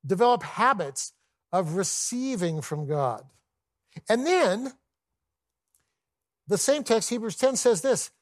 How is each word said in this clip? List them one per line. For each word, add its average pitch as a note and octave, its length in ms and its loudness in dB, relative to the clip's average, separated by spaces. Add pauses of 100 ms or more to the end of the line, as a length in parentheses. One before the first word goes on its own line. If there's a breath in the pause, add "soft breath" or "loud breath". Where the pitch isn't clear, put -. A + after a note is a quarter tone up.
Develop A#3 380 2
habits G3 680 -2 (380)
of E3+ 240 -2
receiving G3 840 -4
from D3+ 240 -6
God. C3+ 400 -2 (800 loud breath)
And A#3+ 200 2
then C4 460 2 (1700)
the F#3+ 120 0
same C#4+ 260 2
text, A3+ 260 2
Hebrews A3+ 280 -6
ten, C4 180 2
says A3 260 2
this B3+ 300 -2 (100)